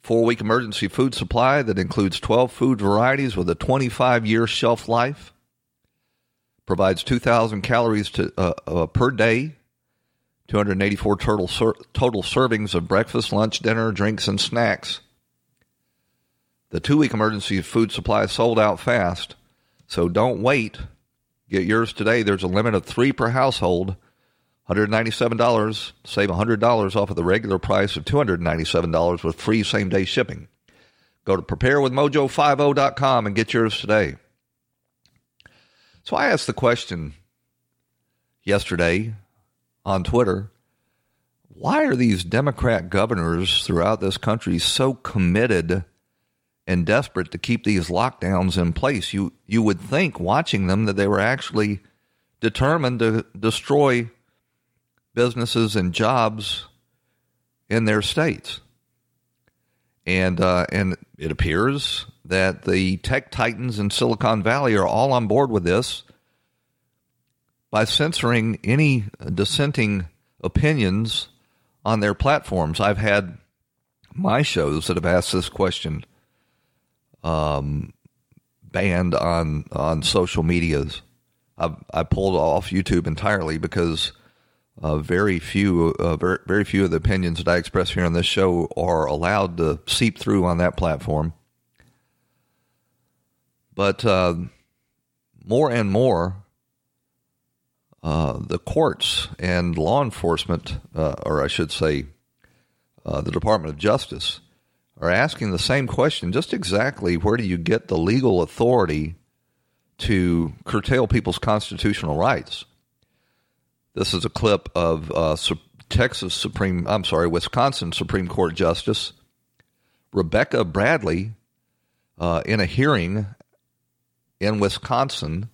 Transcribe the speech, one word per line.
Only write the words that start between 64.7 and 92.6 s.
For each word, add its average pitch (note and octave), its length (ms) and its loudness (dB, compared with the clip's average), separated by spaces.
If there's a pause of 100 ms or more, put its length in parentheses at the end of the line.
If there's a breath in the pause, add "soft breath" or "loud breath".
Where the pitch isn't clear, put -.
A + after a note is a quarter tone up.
are F#2 100 4
all C3 260 2
on A#2+ 140 2
board B2 240 2
with G2+ 140 0
this F#2+ 380 0 (1700 soft breath)
by A2 140 2
censoring A#2 800 0
any C3 420 2 (300)
dissenting G#2 720 0 (360)
opinions A2 840 0 (560)
on A2 160 2
their G#2 140 2
platforms. F#2+ 640 0
I've G2 180 2
had G2+ 400 0 (760)
my A#2 280 0
shows D#2 440 0
that F2 100 -2
have E2+ 80 -4
asked F2 280 2
this F#2 160 0
question, F2 560 -4 (1200)
um, D2 720 -2 (680)
banned F2+ 520 0
on, D#2 580 0
on D#2 300 -2
social F2+ 400 0
medias. D#2+ 600 0 (560)
I've, D#2+ 180 -4 (160)
I E2 120 0
pulled F#2+ 320 2
off D#2+ 340 0
YouTube F2+ 360 0
entirely E2 520 -2
because, E2+ 540 -2 (680 soft breath)
uh, D2+ 180 -2
very F2+ 400 0
few, E2+ 600 2
uh, E2 180 0
ver-, F2 300 -2
very G2 180 0
few F#2+ 200 0
of F2 60 0
the E2 60 -2
opinions F2 420 0
that E2 100 -4
I F2 80 4
express F2 340 -2
here F2+ 140 0
on E2+ 80 0
this E2+ 140 0
show F2 500 0
are E2+ 300 0
allowed F2 500 -2
to D#2 300 0
seep - 320 0
through G2+ 260 2
on F2 140 2
that F2 180 0
platform. D#2 560 -2 (2500)